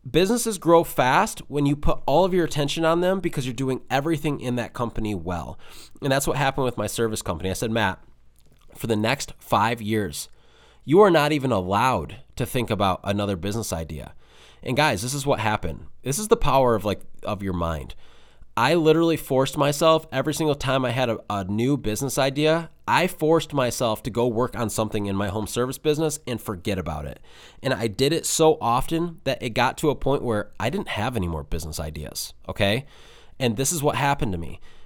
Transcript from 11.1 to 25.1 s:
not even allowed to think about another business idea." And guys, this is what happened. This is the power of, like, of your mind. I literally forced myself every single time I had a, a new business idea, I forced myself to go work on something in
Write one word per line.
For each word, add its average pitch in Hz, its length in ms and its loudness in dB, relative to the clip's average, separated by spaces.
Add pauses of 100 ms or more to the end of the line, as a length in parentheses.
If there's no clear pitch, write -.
not 151 220 4
even 131 180 0
allowed 101 680 0 (160)
to 120 80 -2
think 113 240 -2
about 98 340 0
another 101 320 0
business 104 380 -4
idea." 78 400 -8 (500)
And 123 140 -2
guys, 139 240 2
this 127 120 -4
is 139 120 -4
what 120 160 2
happened. 107 460 -2 (160)
This 135 140 -2
is 214 120 -6
the 226 80 8
power 127 380 4
of, 98 100 -2
like, 98 160 0 (220)
of 98 200 -4
your 95 100 -2
mind. 82 400 -4 (640)
I 127 180 4
literally 165 440 4
forced 135 400 0
myself 156 540 2
every 139 220 -2
single 151 220 0
time 131 300 0
I 120 60 -2
had 123 180 0
a, 107 100 -2 (100)
a 101 140 -2
new 113 340 0
business 110 400 -4
idea, 151 540 0 (160)
I 135 180 4
forced 160 480 0
myself 120 500 0
to 127 60 -6
go 117 180 2
work 120 280 0
on 117 160 -2
something 107 340 -2
in 98 100 -2